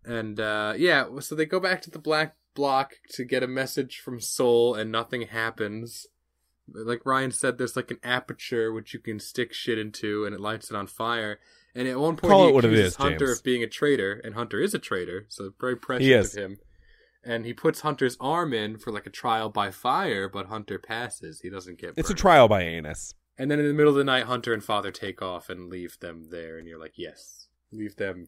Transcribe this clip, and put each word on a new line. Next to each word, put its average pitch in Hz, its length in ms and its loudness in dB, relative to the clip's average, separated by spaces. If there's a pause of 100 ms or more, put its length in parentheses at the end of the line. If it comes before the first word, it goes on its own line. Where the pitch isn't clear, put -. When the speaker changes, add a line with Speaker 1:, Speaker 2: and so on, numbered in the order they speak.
Speaker 1:
And, 110 360 -8
uh, 107 360 -2
yeah, 151 280 4 (160)
so - 140 -10
they 156 120 0
go 180 140 -2
back 185 220 -2
to 170 80 -18
the 170 80 -14
black 156 380 -2 (180)
block 139 400 0 (160)
to 127 140 -8
get 127 180 -2
a 127 40 -2
message 131 540 -4
from 123 200 -12
Soul, 120 540 4
and 110 160 -4
nothing 117 380 -4
happens. 113 760 -6 (680)
Like 117 320 -8
Ryan 131 280 0
said, 123 260 -2
there's, 127 180 -4
like, 127 140 -6
an 113 120 -10
aperture 120 720 -4
which 110 220 -12
you 117 60 -12
can 107 200 -10
stick - 320 -6
shit 113 260 -4
into, 107 460 -6
and 101 100 -6
it 101 60 -12
lights 107 300 -8
it 110 60 -8
on 101 100 -6
fire. 113 520 -6 (360)
And 127 120 -4
at 127 140 -4
one 156 160 0
point, 180 140 2
Speaker 2:
Call 196 140 12
Speaker 1:
he 165 60 10
Speaker 2:
it 135 40 8
what 123 100 8
it 113 40 8
Speaker 1:
accuses 104 240 6
Speaker 2:
is, - 40 -10
Speaker 1:
Hunter 143 300 2
Speaker 2:
James. 123 120 0
Speaker 1:
of - 60 -12
being 123 180 2
a 113 60 -4
traitor, 110 560 0
and 107 100 -12
Hunter 110 260 -6
is 202 140 0
a 156 40 -2
traitor, 92 500 -6
so 98 320 -12
very 127 160 -4
prescient 131 300 0
Speaker 2:
He 131 80 10
is. 101 200 4
Speaker 1:
of 104 80 -8
him. 98 160 -10 (640)
And 117 220 -6
he 117 80 -8
puts 160 300 0
Hunter's 139 380 0
arm 151 340 0
in 107 240 -4
for, - 120 -12
like, 104 160 -8
a 107 40 -16
trial 110 400 -2
by 101 200 -2
fire, 120 580 -2
but 95 180 -8
Hunter 104 320 -8
passes. 110 640 -10
He 90 80 -10
doesn't 92 280 -14
get 87 180 -12
Speaker 2:
It's 165 120 -2
a 214 60 -2
Speaker 1:
burned. - 40 -10
Speaker 2:
trial 151 300 10
by 101 140 4
anus. 82 520 -6 (220)
Speaker 1:
And 131 140 -4
then 147 100 2
in 147 80 2
the 147 60 0
middle 151 160 6
of 139 80 6
the 139 60 4
night, 127 200 2
Hunter 120 300 -2
and 104 100 -4
Father 101 260 -2
take 95 320 -8
off 90 280 -8
and 90 180 -12
leave 90 320 -12
them 82 300 -14
there, 82 280 -12
and 82 80 -16
you're 82 140 -18
like, 80 160 -18
"Yes." - 500 -16 (260)
Leave 107 220 -10
them 90 340 -8